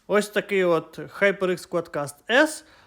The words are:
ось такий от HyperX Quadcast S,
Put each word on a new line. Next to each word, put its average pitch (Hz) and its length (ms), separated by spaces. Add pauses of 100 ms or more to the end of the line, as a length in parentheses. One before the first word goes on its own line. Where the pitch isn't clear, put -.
ось 208 220
такий 196 360
от 160 340
HyperX 180 680
Quadcast 160 460 (160)
S, 302 340 (220)